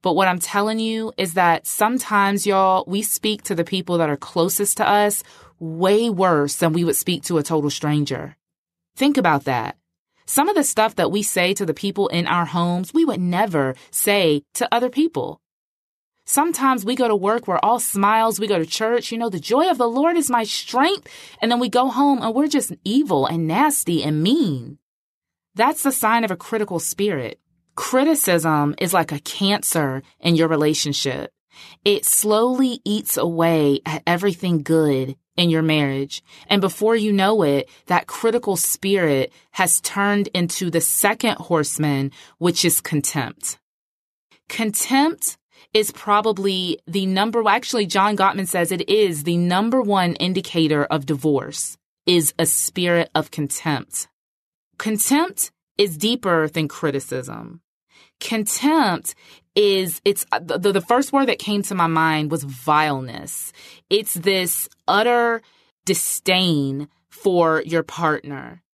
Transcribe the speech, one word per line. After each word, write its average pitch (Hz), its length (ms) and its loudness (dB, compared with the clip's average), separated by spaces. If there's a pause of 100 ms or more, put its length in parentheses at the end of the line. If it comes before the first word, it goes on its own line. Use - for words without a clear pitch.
but 180 140 0
what 190 120 2
I'm 180 120 0
telling 208 400 -2
you 220 400 -4
is 175 160 -4
that 170 320 2
sometimes, 202 800 0
y'all, 190 400 2
we 202 160 -4
speak 214 400 -4
to - 120 -6
the 170 80 -2
people 180 360 -2
that 165 100 2
are 143 80 -2
closest 185 640 -2
to 214 100 2
us 208 340 2 (360)
way 185 500 2
worse 170 480 2
than 165 160 2
we 170 100 0
would 160 140 0
speak - 280 -4
to 175 120 -2
a 151 60 2
total 151 260 0
stranger. 147 720 -2 (580)
Think 285 220 2
about 151 260 2
that. 120 320 -4 (540)
Some 294 180 2
of 415 60 0
the 330 80 2
stuff 220 320 0
that 175 160 0
we 202 140 -2
say 180 300 0
to 196 120 -4
the 156 80 -2
people 196 320 -2
in 170 220 -2
our 175 180 0
homes, 175 480 -2
we 330 100 4
would 240 140 -2
never 175 560 0 (160)
say 170 540 2 (100)
to - 180 -2
other 240 160 0
people. 254 520 -2 (840)
Sometimes 269 600 0
we 240 100 0
go 254 140 2
to 214 80 2
work, 208 320 0
we're 180 160 0
all 233 160 4
smiles, 220 580 2
we 214 80 -4
go 294 100 2
to 160 80 0
church, 226 460 -2
you 226 80 -6
know, 233 100 -4
"The 180 120 -6
joy 277 280 2
of 330 80 2
the 233 120 2
Lord 285 280 2
is 294 140 0
my 233 140 0
strength." 285 640 -2 (340)
And 226 80 0
then 240 80 2
we 254 100 0
go 262 200 2
home 262 340 2
and 226 100 -2
we're 277 140 2
just 285 260 0 (120)
evil 196 420 2
and 165 220 -2
nasty 180 560 0
and 151 180 0
mean. 160 560 0 (800)
That's 262 260 0
the 277 80 0
sign 233 320 0
of 214 80 -2
a 185 60 -4
critical 202 420 -4
spirit. 156 640 -4 (340)
Criticism 170 1040 2
is 180 160 -2
like 165 160 2
a 143 80 -6
cancer 151 840 -2 (160)
in 170 160 2
your 160 100 4
relationship. 151 880 -2 (520)
It 202 200 2
slowly 240 800 2
eats 214 320 -2
away 165 680 2
at 156 220 -8
everything 175 560 0
good 139 540 0 (200)
in 175 120 2
your 160 140 2
marriage. 143 600 -2 (260)
And 202 120 2
before 208 340 0
you 214 180 0
know 202 300 2
it, 143 260 0 (180)
that 175 200 0
critical 226 500 0
spirit 170 760 0 (200)
has - 280 0
turned 202 480 0
into 175 400 -2
the 160 140 0
second 220 560 0
horseman, 143 760 -2 (240)
which 170 260 0
is 170 200 2
contempt. - 760 -4 (880)
Contempt 269 880 0 (340)
is 214 200 2
probably 196 920 0
the 190 200 -2
number, 214 420 0
actually, 220 380 0
John 196 320 0
Gottman 190 300 0
says 175 220 0
it 180 180 -4
is 185 360 2
the 170 140 0
number 196 420 2
one 190 360 2
indicator 165 680 0
of 147 220 -4
divorce, 147 720 -2 (260)
is 175 340 2
a 170 60 2
spirit 175 680 0
of 156 160 -2
contempt. - 800 -6 (680)
Contempt 277 760 -2 (260)
is 190 180 2
deeper 185 520 0
than 156 200 -2
criticism. 127 960 -6 (560)
Contempt 226 960 0 (420)
is, 190 480 2
it's, 202 260 0
uh, - 80 -2
the, 170 200 -4
the, 202 140 2
the 190 80 2
first 254 320 0
word 269 140 2
that 240 120 0
came 202 240 -4
to 196 120 -8
my 175 120 0
mind 160 440 0
was 147 140 -4
vileness. 139 1080 -4 (360)
It's 208 260 0
this 180 540 -2 (180)
utter 233 540 2 (460)
disdain 156 1000 0 (200)
for 170 560 2
your 160 180 -2
partner. 143 800 -6 (120)